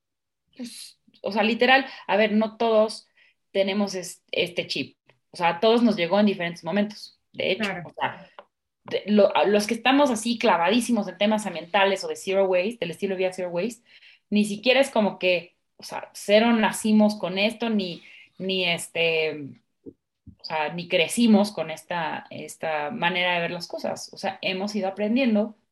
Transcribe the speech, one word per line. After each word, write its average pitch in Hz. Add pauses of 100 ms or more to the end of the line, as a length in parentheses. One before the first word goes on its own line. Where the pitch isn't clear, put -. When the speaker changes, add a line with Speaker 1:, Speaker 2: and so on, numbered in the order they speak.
(560)
Speaker 1:
pues, - (240)
o 202
sea, 208
literal, 247 (200)
a 185
ver, 208
no 220
todos 220 (440)
tenemos 196
es-, 180 (100)
este 143
chip, - (340)
o -
sea, 170
a 170
todos 226
nos 226
llegó 175
en 214
diferentes 175
momentos, 202 (120)
de -
hecho, 214
Speaker 2:
Claro. 175
Speaker 1:
o -
sea, - (540)
de-, -
lo-, 202
a 151
los 208
que 233
estamos 269
así 233
clavadísimos 208
en 180
temas 214
ambientales 190
o 170
de 156
zero 190
waste, 185
del 175
estilo 190
de 180
vida 185
zero 180
waste, 180 (480)
ni 208
siquiera 240
es 269
como 208
que, 180 (200)
o -
sea, -
cero 220
nacimos 214
con 180
esto, 226
ni, 185 (360)
ni 185
este, 160 (880)
o -
sea, 156
ni 175
crecimos 208
con 160
esta, 160
esta 151
manera 180
de 175
ver 170
las 175
cosas, -
o -
sea, -
hemos 190
ido 190
aprendiendo, 214 (160)